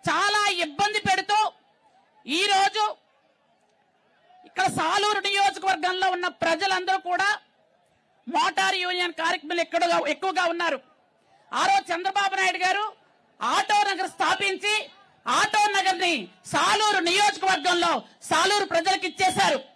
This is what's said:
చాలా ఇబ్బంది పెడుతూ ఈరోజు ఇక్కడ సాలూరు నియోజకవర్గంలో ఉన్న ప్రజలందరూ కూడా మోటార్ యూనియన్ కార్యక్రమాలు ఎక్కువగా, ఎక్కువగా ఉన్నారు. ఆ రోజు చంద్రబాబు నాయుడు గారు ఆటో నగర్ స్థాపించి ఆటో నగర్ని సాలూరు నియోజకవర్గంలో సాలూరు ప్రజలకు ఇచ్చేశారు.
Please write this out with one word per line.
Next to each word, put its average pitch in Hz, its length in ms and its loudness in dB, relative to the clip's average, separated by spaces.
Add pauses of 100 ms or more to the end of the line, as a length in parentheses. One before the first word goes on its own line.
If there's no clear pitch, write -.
చాలా 403 340 2 (220)
ఇబ్బంది 403 440 -2
పెడుతూ 392 300 2 (1000)
ఈరోజు 392 440 2 (1700)
ఇక్కడ 381 180 -2 (100)
సాలూరు 403 500 0
నియోజకవర్గంలో 381 880 0
ఉన్న 359 120 -4 (160)
ప్రజలందరూ 370 540 0 (100)
కూడా 359 220 0 (1040)
మోటార్ 381 480 0
యూనియన్ 359 380 -2
కార్యక్రమాలు 349 440 -2
ఎక్కువగా, 339 320 0 (160)
ఎక్కువగా 359 300 -2 (100)
ఉన్నారు. 330 260 -2 (800)
ఆ - 100 0
రోజు 392 240 2
చంద్రబాబు 381 460 -2
నాయుడు 359 260 0
గారు 392 200 0 (680)
ఆటో 415 220 2 (120)
నగర్ 370 260 -4
స్థాపించి 381 580 0 (680)
ఆటో - 220 2 (140)
నగర్ని 370 380 0 (400)
సాలూరు 403 460 2 (100)
నియోజకవర్గంలో 359 840 2 (380)
సాలూరు 381 440 2
ప్రజలకు 370 380 0
ఇచ్చేశారు. 370 480 2 (160)